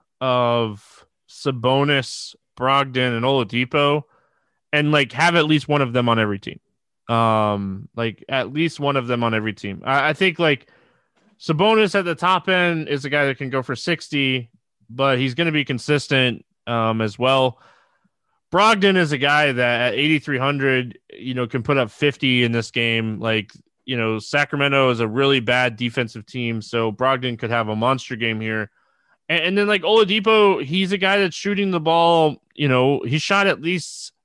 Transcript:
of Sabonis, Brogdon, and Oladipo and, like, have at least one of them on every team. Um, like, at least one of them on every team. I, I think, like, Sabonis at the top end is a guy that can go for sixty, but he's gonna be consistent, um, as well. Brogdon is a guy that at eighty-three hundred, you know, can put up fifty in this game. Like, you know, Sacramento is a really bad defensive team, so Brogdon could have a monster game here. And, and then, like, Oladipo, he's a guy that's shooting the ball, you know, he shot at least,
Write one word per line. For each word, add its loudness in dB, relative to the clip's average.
of -2
Sabonis, -2
Brogdon, 0
and -2
Oladipo 0
and, 2
like, 2
have 2
at 4
least 0
one 2
of -2
them 2
on 4
every 0
team. -14
Um, 0
like, -8
at -4
least -4
one 0
of -2
them -2
on 0
every -2
team. -12
I, 0
I 0
think, -2
like, 0
Sabonis 2
at 0
the -4
top 0
end 0
is -4
a -10
guy 2
that -2
can -8
go -2
for -6
sixty, -2
but 0
he's -2
gonna 0
be 0
consistent, 0
um, -2
as -4
well. 2
Brogdon 4
is 2
a 0
guy 2
that 0
at -6
eighty-three -2
hundred, -2
you -10
know, -4
can -4
put 0
up 0
fifty 0
in 0
this -2
game. -2
Like, -2
you -6
know, -2
Sacramento 0
is 0
a 0
really 0
bad 0
defensive -6
team, -6
so -2
Brogdon -2
could -6
have 0
a -4
monster -2
game -4
here. -6
And, -2
and 0
then, 2
like, 0
Oladipo, 4
he's -2
a -2
guy 2
that's -2
shooting -2
the 0
ball, 4
you -2
know, 4
he -2
shot 0
at 0
least, -6